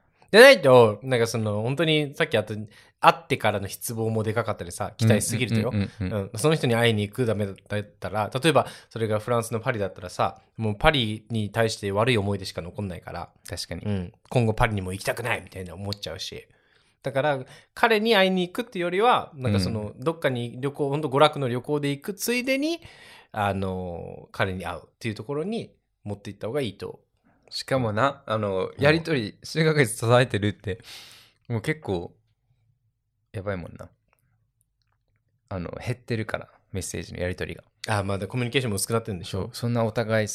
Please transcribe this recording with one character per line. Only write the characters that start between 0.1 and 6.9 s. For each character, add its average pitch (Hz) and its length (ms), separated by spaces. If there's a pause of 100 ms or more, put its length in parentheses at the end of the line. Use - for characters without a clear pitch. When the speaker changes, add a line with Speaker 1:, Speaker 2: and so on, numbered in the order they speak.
Speaker 1:
で 208 100
な 269 100
い 226 100
と、 120 420
な 131 140
ん 117 40
か 117 60
そ 117 120
の、 107 240
本 131 140
当 165 100
に 151 280
さ 165 100
っ - 20
き 135 100
あ 107 60
っ - 20
た、 110 100 (460)
会 165 140
っ - 140
て 123 100
か 107 120
ら 101 100
の 98 80
失 - 260
望 113 160
も 110 120
で 107 120
か 110 100
か 107 80
っ 95 40
た 92 80
り 87 80
さ、 95 260
期 113 80
待 110 160
し - 40
す 113 120
ぎ 123 80
る 98 60
と 107 60
よ。 110 140
Speaker 2:
う - 40
ん、 104 40
う 98 40
ん、 92 60 (100)
う 95 40
ん、 95 80
う 110 40
ん。 98 160
Speaker 1:
う - 40
ん。 - 20
そ 151 120
の 165 40
人 156 120
に 117 80
会 117 160